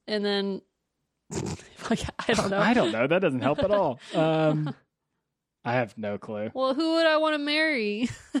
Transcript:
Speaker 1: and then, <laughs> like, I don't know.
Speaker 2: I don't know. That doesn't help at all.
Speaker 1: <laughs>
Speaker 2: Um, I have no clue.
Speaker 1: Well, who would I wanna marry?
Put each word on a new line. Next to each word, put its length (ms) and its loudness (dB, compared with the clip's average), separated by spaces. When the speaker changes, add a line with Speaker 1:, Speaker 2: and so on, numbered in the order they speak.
Speaker 1:
and 180 -2
then, 360 0
<laughs> 0 -
like, 100 0
I 60 2
don't 160 0
know. 80 0
Speaker 2:
I 160 4
don't 180 4
know. 140 2
That 140 2
doesn't 200 2
help 200 0
at 100 2
all. 360 2
Speaker 1:
<laughs> 80 -14
Speaker 2:
Um, 600 2
I 100 0
have 220 0
no 220 -6
clue. 340 -8
Speaker 1:
Well, 220 -2
who 220 0
would 100 2
I 100 4
wanna 220 0
marry? 720 -2